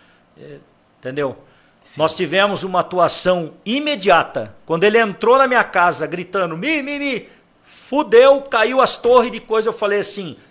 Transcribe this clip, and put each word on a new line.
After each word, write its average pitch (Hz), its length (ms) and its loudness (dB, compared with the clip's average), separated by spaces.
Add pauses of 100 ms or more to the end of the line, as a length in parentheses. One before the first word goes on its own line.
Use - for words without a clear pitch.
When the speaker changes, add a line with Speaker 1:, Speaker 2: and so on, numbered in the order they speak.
(380)
Speaker 1:
é, - 200 -20 (420)
entendeu? 135 380 -6 (460)
Speaker 2:
Sim. - 160 -14
Speaker 1:
Nós 156 160 0
tivemos 185 480 -2
uma 185 180 -2
atuação 175 720 0 (120)
imediata. 196 880 0 (120)
Quando 165 180 -2
ele 214 160 4
entrou 220 380 2
na 269 100 4
minha 247 160 2
casa 170 420 0
gritando, 175 520 -6
"Mi, 285 260 -4
mi, 285 160 -8
mi", 277 300 -8 (340)
fudeu, 269 800 2
caiu 240 360 0
as 247 160 2
torres 240 360 2
de 220 80 -12
coisa. 220 300 -2
Eu 214 40 -2
falei 208 280 -2
assim, 185 360 -10 (140)